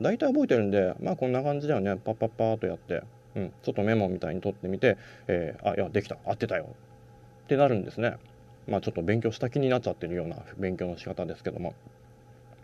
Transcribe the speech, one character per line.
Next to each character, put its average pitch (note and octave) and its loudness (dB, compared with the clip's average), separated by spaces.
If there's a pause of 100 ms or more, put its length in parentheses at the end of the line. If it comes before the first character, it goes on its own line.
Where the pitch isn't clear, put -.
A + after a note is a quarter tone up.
大 F#3 2
体 D4 2
覚 C#4+ 4
え - 2
て C3 4
る A2+ 4
ん G2+ 2
で、 F#2+ 4
ま F#3 -2
あ、 F3+ -2
こ C3 0
ん B2+ 2
な C3 0
感 C#3+ 0
じ D3 -4
だ D3+ 2
よ G#2+ 2
ね。 G2 0
パ A2 -4
ッ A2 -4
パ A2+ 0
ッ A2 0
パ - -2 (100)
ー - 0
っ G#2+ -4
と - -2
や F2 -2
っ - -8
て。 - -4 (340)
う - 0
ん、 F#2 -4
ち - -4
ょ - 2
っ - -6
と G#2 2
メ A2 4
モ G2 2
み F#2 -4
た D#2+ -4
い F2+ -4
に F#2 -4
取 G2+ -2
っ - -6
て - -10
み F#2 -4
て、 A2+ 4 (300)
え F2 0
ー、 - -20
「あ、 - 0
い - -2
や、 F#2+ 0
で G2+ 0
き - -6
た。 - -8
合 - 0
っ - -6
て A#2 -2
た F#2 -2
よ」 - -8 (680)
っ - -12
て C#3+ 2
な C#3 8
る B2 2
ん F#2 0
で - -10
す G#2+ -6
ね。 A#2 0 (520)
ま G2+ 0
あ、 - 0
ち - -4
ょ - 0
っ - -4
と F2 -2
勉 G#2+ 2
強 A2+ 2
し - -8
た B2+ 0
気 C#3+ -2
に C3+ 4
な B2+ 4
っ B2 -4
ち - -6
ゃ - 2
っ - -6
て E2+ -8
る E2+ -4
よ E2+ -2
う - -6
な E2 -8 (200)
勉 F#2 -2
強 F2+ -4
の F2 -6
仕 - -16
方 F#2 -6
で D#2+ -8
す - -14
け - -4
ど - -8
も。 F2 -6 (880)